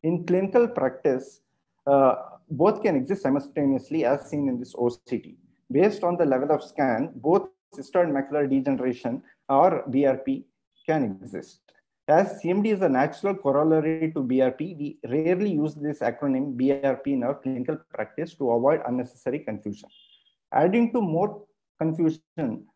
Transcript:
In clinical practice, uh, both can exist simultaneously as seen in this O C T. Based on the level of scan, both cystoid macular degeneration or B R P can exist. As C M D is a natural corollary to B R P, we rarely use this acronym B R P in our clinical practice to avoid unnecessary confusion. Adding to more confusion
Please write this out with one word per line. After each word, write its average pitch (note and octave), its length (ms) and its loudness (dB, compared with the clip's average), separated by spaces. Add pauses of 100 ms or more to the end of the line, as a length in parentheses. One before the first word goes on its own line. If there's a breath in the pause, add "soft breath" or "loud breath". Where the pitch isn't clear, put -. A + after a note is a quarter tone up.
In E3+ 220 -2
clinical G3 440 2
practice, C3 720 -2 (440)
uh, C#3 280 6 (360)
both F3+ 320 2
can F3+ 120 0
exist D3+ 280 -2
simultaneously C#3+ 800 -2
as C#3 240 0
seen D3 200 -2
in B2 100 -2
this B2 180 -12
O A#2+ 140 2
C - 280 -8
T. - 180 -12 (360)
Based G3 320 2
on F3 140 0
the E3+ 80 4
level C#3 260 2
of D3 100 0
scan, C3 540 -2
both E3 320 0 (260)
cystoid E3+ 360 0
macular C#3 380 0
degeneration C3 760 -2 (260 soft breath)
or D3+ 420 4
B C3+ 140 2
R C3+ 140 2
P C3+ 260 -6 (420)
can D#3 180 0
exist. F#2+ 560 -10 (460)
As F3+ 340 2
C E3 100 -4
M G3+ 120 0
D A3 80 0
is F#3+ 120 0
a E3+ 60 2
natural D3+ 460 0
corollary D#3+ 800 0
to D3+ 100 -4
B B2+ 200 2
R B2+ 80 4
P, D#3+ 280 -8
we C#3+ 200 -10 (120)
rarely F3+ 420 0
use D3+ 220 -2
this D3 260 -8
acronym C3 540 -2
B C3+ 280 2
R C3+ 140 0
P C#3 180 -4
in B2 80 0
our C3+ 120 -2
clinical C3 440 -6 (120)
practice D#3 440 -8
to C3 160 -2
avoid B2 360 2
unnecessary B2+ 520 -6
confusion. G#2+ 500 -10 (640 soft breath)
Adding G3+ 400 2
to A#3+ 80 0
more F#3 440 -2 (340)
confusion D#3+ 960 -2